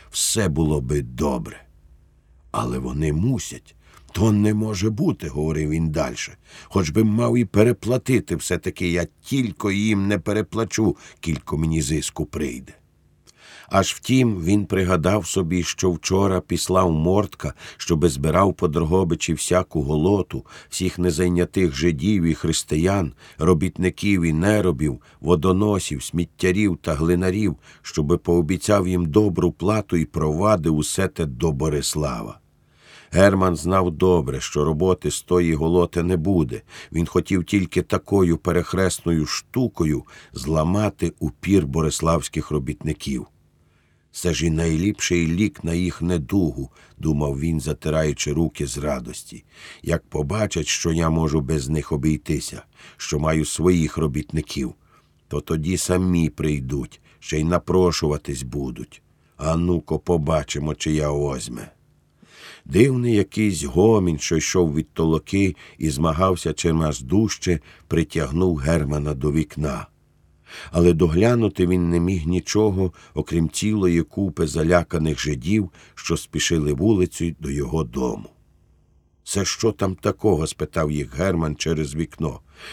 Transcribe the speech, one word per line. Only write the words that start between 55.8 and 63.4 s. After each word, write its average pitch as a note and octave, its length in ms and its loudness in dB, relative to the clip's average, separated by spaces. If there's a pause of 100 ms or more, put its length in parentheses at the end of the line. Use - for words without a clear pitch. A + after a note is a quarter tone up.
прийдуть, C#2+ 680 -4 (180)
ще D#2 220 -4
й D#2 40 0
напрошуватись E2 1000 0
будуть. C2 600 -10 (340)
А D#2+ 200 0
ну-ко E2+ 420 0
побачимо, D2+ 760 0
чи D#2+ 180 -4
я D2+ 180 0
возьме". C2+ 600 -6 (920)
Дивний B2 500 4
якийсь G2+ 500 0